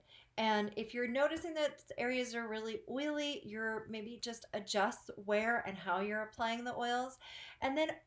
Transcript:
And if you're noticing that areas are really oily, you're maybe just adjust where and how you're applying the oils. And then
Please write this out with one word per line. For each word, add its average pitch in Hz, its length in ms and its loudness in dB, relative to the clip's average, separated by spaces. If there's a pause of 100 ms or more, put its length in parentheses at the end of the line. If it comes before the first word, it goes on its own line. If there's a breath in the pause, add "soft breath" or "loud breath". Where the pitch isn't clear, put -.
(360 loud breath)
And 214 400 4
if 220 160 -4
you're 240 140 0
noticing 311 480 2
that 294 260 2 (160)
areas 247 380 0
are 233 140 -2
really 220 320 -4 (100)
oily, 294 540 0
you're 220 440 -2
maybe 220 320 -8
just 233 320 -6
adjust 208 580 0 (140)
where 220 420 4
and 190 120 -4
how 180 220 2
you're 208 220 0
applying 226 420 -2
the 247 100 -2
oils. 247 440 0 (440 loud breath)
And 269 160 4
then 311 120 4 (160)